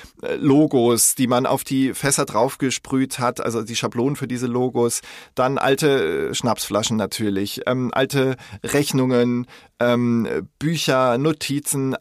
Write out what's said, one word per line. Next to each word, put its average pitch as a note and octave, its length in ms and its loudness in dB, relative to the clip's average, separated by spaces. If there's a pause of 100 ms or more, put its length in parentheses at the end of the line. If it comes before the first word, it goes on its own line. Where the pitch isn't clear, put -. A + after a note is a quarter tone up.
(220)
äh, D2+ 140 -4
Logos, C3+ 760 4
die C3 120 0
man B2+ 200 2
auf - 180 -2
die C3 300 0
Fässer C#3 300 0
draufgesprüht C3 920 -2
hat, B2 220 -2
also A2+ 220 -2
die A2+ 140 -8
Schablonen B2 400 -2
für C3 120 -8
diese B2 180 -4
Logos, A#2+ 540 0 (340)
dann C3 240 2
alte, B2 720 2
äh, - 40 -4
Schnapsflaschen A2 640 0
natürlich, G2+ 720 -2
ähm, B2 260 -2
alte C3+ 440 0 (260)
Rechnungen, B2 840 0 (340)
ähm, A#2+ 680 0 (100)
Bücher, C3 600 2
Notizen, C#3 840 -2